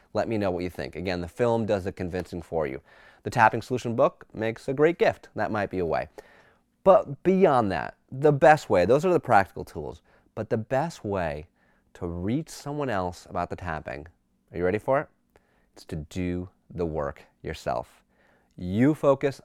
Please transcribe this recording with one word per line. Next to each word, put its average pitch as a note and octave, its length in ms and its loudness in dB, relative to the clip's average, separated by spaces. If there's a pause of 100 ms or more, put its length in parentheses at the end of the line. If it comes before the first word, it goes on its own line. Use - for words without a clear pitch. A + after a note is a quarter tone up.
(140)
Let G2 140 0
me A2+ 100 -2
know G2 120 0
what F2+ 120 -4
you F2+ 80 -6
think." D2 260 -10
Again, F2 240 -4
the F2 80 -8
film A#2 380 0
does G2 180 0
the F#2+ 80 -6
convincing F2 500 -8
for D#2+ 240 -4
you. C2+ 140 -10 (420)
The G#2+ 80 -10
Tapping A2+ 320 4
Solution A#2+ 320 -6
book C#3 380 0
makes A2+ 340 -6
a C#3+ 60 -4
great D3+ 260 2
gift. - 360 0
That G2 160 -2
might G2+ 200 -2
be F#2 80 -6
a F2 80 -2
way. C#2+ 220 -2 (760)
But E3+ 380 4
beyond D#3+ 480 4
that, B1+ 240 -4 (160)
the C#3+ 220 4
best D3+ 360 6
way, F#2 160 4
those C#3 220 4
are F3+ 60 4
the D#3 80 4
practical F#2+ 440 2
tools, C#2+ 380 -12 (320)
but A2 160 -8
the A#2 80 0
best C3+ 460 -4
way E2 420 -4 (480)
to F#2 120 -10
reach G2 440 -4
someone C#3+ 400 -8
else F2+ 400 -6
about F2 180 -4
the F#2+ 80 -10
tapping, D#2 520 -10 (440)
are - 60 -8
you F2 60 0
ready F#2 140 2
for C3+ 220 -2
it? - 80 -8 (640)
It's - 140 -20
to F2 100 -10
do F2+ 520 -6 (200)
the E2+ 160 -6
work D2+ 380 -6 (180)
yourself. - 640 -8 (540)
You G#2+ 380 2
focus C#3 500 0